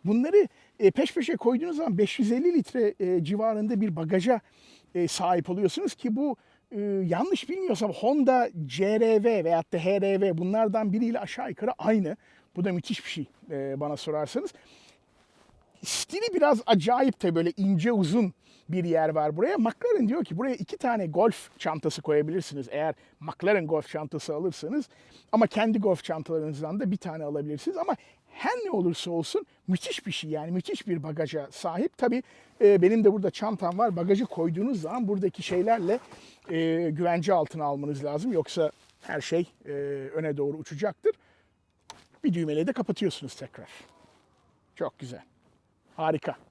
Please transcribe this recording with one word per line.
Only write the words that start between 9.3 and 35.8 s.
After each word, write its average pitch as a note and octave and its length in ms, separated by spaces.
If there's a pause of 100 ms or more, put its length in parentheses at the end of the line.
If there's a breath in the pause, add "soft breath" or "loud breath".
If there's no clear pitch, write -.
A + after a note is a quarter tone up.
veyahut E3 300
da F3+ 40
H F#3+ 240
R G3 200
V F#3 160
bunlardan G#3 560
biriyle A3+ 260
aşağı B3 300
yukarı G#3 280
aynı. G#3 400 (380 soft breath)
Bu F3+ 80
da F#3+ 100
müthiş - 320
bir - 40
şey, D3+ 160 (240)
e, C#3 300
bana D3 180
sorarsanız. D#3 560 (1300 loud breath)
Stili G#4 520
biraz G#3+ 300
acayip A#3 560
de F3 140
böyle E3+ 220
ince G3 340
uzun G3 420 (360 soft breath)
bir F3+ 140
yer D#3+ 260
var D3+ 280
buraya. D#4+ 200
McLaren B3 500
diyor C#4 160
ki E3 140
buraya B3+ 180
iki - 220
tane A3+ 280
golf F3 540
çantası D#3 420
koyabilirsiniz D3+ 680
eğer D3+ 240 (240 soft breath)
McLaren F3 480
golf D#3 220
çantası D3+ 460
alırsanız. F3+ 540 (420 soft breath)
Ama A3 160
kendi A3 320
golf G3 240
çantalarınızdan D#3 760
da G3 120
bir G3 60
tane D#3+ 260
alabilirsiniz. D3 540
Ama E4+ 180 (340 soft breath)
her - 240 (120)
ne F4+ 60
olursa F3 400
olsun E3+ 340 (220 soft breath)
müthiş - 400
bir F#3+ 40
şey, - 180
yani D3+ 220
müthiş F#3 360
bir E3+ 160
bagaja D3+ 480
sahip. F#3+ 460
Tabii, B3 260 (380 soft breath)
e, G3+ 200
benim G#3+ 220
de G3+ 100
burada G3 180
çantam F#3+ 460
var. G#3 180
Bagajı F#3+ 300
koyduğunuz F#3 560
zaman G3 260
buradaki F#3+ 360
şeylerle, G3+ 560 (500 loud breath)